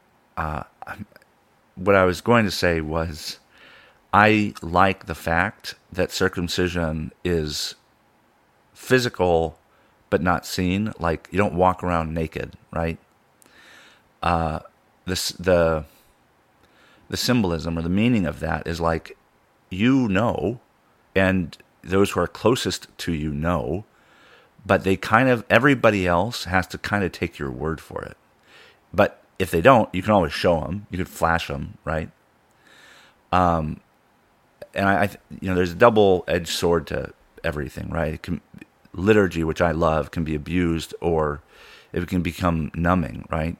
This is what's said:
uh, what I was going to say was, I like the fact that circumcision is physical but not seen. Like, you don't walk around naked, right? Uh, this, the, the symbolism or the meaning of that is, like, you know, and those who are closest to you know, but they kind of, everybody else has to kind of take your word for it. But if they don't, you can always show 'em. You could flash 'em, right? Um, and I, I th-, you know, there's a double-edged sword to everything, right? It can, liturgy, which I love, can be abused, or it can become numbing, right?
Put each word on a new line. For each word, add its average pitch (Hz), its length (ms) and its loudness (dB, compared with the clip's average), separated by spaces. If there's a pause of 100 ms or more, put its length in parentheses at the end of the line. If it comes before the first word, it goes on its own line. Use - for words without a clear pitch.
(360)
uh, 78 260 -6 (1120)
what 98 220 2
I 95 80 6
was 90 160 2
going 117 240 2
to 95 80 -2
say 85 280 0
was, 80 600 -6 (760)
I 107 480 4
like 90 440 0
the 85 100 -8
fact 85 580 -4 (160)
that - 220 -4
circumcision 85 1000 -2 (120)
is 78 500 -4 (1000)
physical 90 880 0 (520)
but 98 120 0
not 87 240 0
seen. 95 540 -2
Like, 82 320 -4
you 90 60 -2
don't 101 160 0
walk 90 280 2
around 82 320 -2
naked, - 420 -6 (140)
right? 82 280 -4 (1200)
Uh, 82 380 0 (460)
this, - 240 -4
the, 85 560 2 (1200)
the 98 80 -8
symbolism 85 600 0
or 82 60 -4
the 82 60 -4
meaning 104 380 2
of 76 120 -6
that 80 300 -4
is, 82 120 -6
like, 82 360 -2 (540)
you 123 380 2
know, 101 520 -2 (560)
and 92 400 0 (260)
those 98 300 0
who - 80 -2
are 85 80 0
closest - 580 0 (120)
to - 140 -4
you 76 200 -4
know, 78 540 -4 (800)
but 95 200 2
they 95 120 2
kind 117 320 2
of, 120 220 2
everybody 117 560 4
else 90 380 0
has 90 240 0
to - 100 -12
kind 104 240 -2
of 87 80 -2
take - 280 -8
your 69 120 -6
word 73 300 -6
for - 220 -12
it. - 140 -14 (760)
But 95 260 2 (180)
if 92 120 -4
they 85 100 2
don't, 117 320 6
you 90 100 -4
can 107 100 2
always 87 200 4
show 85 300 2
'em. 101 260 -8
You 87 100 -8
could 90 100 -4
flash 82 420 -2
'em, 78 340 -10
right? 80 260 -4 (1200)
Um, 85 480 0 (920)
and 98 160 0
I, 95 140 2
I 101 60 0
th-, - 100 -12 (220)
you 92 80 -6
know, 92 80 0
there's 90 160 0
a - 20 -10
double-edged 92 720 4
sword 85 400 0
to - 240 -8 (300)
everything, 73 480 -6
right? 78 240 -2
It - 80 -12
can, 87 180 -6 (520)
liturgy, 92 500 4
which 80 180 -2
I 85 120 4
love, 80 400 0
can 85 100 -4
be 78 140 -4
abused, 82 640 -2
or 76 420 -2 (500)
it 87 140 -4
can 90 160 -2
become 82 500 -2
numbing, 85 580 -2
right? 80 300 -4